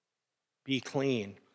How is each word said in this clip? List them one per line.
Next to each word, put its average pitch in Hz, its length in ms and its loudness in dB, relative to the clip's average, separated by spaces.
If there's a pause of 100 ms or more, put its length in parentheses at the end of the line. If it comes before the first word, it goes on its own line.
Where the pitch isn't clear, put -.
(640)
Be 135 160 0
clean." 127 580 0 (160)